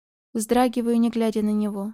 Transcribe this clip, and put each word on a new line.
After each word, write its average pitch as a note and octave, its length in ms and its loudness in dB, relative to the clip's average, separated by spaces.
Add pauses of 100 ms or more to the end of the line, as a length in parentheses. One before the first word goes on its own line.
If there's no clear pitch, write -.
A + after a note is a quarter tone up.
(340)
Вздрагиваю, A#3 680 0
не A#3 100 4
глядя A3+ 320 0
на G#3+ 100 0
него, G#3 420 -4